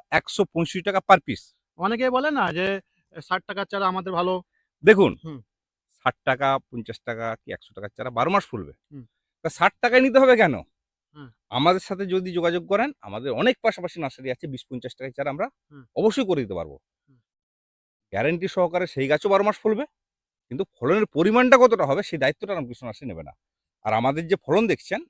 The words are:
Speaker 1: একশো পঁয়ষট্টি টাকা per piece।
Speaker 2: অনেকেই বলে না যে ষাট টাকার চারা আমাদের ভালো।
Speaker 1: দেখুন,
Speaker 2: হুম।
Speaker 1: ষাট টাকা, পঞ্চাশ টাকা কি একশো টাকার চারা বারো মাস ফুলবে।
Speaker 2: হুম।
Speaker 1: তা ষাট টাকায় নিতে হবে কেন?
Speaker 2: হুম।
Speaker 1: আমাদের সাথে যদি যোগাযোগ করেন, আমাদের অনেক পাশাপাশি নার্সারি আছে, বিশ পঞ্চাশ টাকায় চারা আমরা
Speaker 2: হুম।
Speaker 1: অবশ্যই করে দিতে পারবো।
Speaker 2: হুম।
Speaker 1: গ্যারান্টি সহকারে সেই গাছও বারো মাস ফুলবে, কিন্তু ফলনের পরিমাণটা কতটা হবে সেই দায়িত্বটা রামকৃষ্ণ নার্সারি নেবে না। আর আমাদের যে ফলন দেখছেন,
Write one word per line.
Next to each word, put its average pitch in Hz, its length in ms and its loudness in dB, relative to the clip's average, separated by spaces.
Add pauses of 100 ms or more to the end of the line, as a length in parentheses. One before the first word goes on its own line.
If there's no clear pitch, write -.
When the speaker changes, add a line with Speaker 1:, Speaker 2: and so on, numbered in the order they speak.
(120)
Speaker 1:
একশো 160 340 0
পঁয়ষট্টি 165 360 -4
টাকা 190 160 -2
per 190 200 -2
piece। - 380 -10 (220)
Speaker 2:
অনেকেই 226 320 -4
বলে 269 220 -2
না 233 220 -2
যে 190 260 -4 (420)
ষাট 185 260 -6
টাকার 196 180 0
চারা 196 220 -2
আমাদের 185 260 -4
ভালো। 180 300 0 (400)
Speaker 1:
দেখুন, 175 400 6
Speaker 2:
হুম। 143 180 -14 (640)
Speaker 1:
ষাট 127 120 0 (100)
টাকা, 135 340 0
পঞ্চাশ - 460 -14
টাকা 113 300 -8
কি - 160 -16
একশো - 220 -16
টাকার 101 240 -14
চারা 120 120 -8
বারো 123 220 0
মাস 196 160 0
ফুলবে। 90 240 -10 (200)
Speaker 2:
হুম। 135 140 -20 (380)
Speaker 1:
তা 160 60 -2
ষাট 180 320 0
টাকায় 247 200 4
নিতে 262 180 6
হবে 254 180 8
কেন? 175 180 4 (600)
Speaker 2:
হুম। 143 140 -20 (200)
Speaker 1:
আমাদের 160 300 2
সাথে 190 260 -8
যদি 185 260 -4
যোগাযোগ 170 360 -2
করেন, 226 240 0 (100)
আমাদের 113 300 -10
অনেক 175 300 0
পাশাপাশি 180 400 -4
নার্সারি 131 300 -8
আছে, 139 160 -8
বিশ 131 220 -12
পঞ্চাশ 123 260 -12
টাকায় 131 160 -12
চারা 143 180 -6
আমরা 165 200 -6 (220)
Speaker 2:
হুম। 139 120 -20 (120)
Speaker 1:
অবশ্যই 220 300 0
করে 170 160 0
দিতে 101 120 -6
পারবো। 78 260 -10 (300)
Speaker 2:
হুম। 135 80 -20 (920)
Speaker 1:
গ্যারান্টি 160 360 0
সহকারে 180 400 0
সেই 139 200 -4
গাছও 151 220 0
বারো 196 140 4
মাস 208 180 0
ফুলবে, 220 240 0 (640)
কিন্তু 147 180 -8 (140)
ফলনের 190 260 2
পরিমাণটা 233 520 4
কতটা 226 280 6
হবে 143 180 0
সেই 165 160 -8
দায়িত্বটা 143 360 -2
রামকৃষ্ণ 123 300 -10
নার্সারি 120 220 -12
নেবে 82 160 -10
না। 67 80 -18 (520)
আর 107 100 -2
আমাদের 139 340 0
যে 180 80 2
ফলন 196 320 0
দেখছেন, 196 420 -4